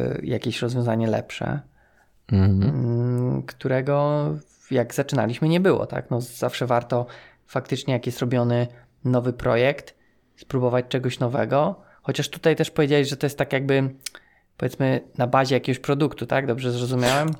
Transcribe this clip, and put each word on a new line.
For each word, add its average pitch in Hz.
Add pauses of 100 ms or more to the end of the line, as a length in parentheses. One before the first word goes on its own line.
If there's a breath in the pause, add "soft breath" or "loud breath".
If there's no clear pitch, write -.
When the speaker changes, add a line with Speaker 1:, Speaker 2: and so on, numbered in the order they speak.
(220)
Speaker 1:
jakieś 120
rozwiązanie 120
lepsze, 110 (720 soft breath)
Speaker 2:
Mhm. 98
Speaker 1:
mm, 123
którego 143 (460)
jak 120
zaczynaliśmy 123
nie 170
było, 143
tak? -
No 120
zawsze 123
warto 120 (400 loud breath)
faktycznie, 131
jak 117
jest 120
robiony 120 (380 loud breath)
nowy 127
projekt, 127 (420)
spróbować 123
czegoś 127
nowego, 131 (220 soft breath)
chociaż 139
tutaj -
też 160
powiedziałeś, 143
że 131
to 147
jest 139
tak 135
jakby, 135 (640 loud breath)
powiedzmy, 131 (180)
na 127
bazie 131
jakiegoś 127
produktu, 143
tak? 135
Dobrze 123
zrozumiałem? 123 (120)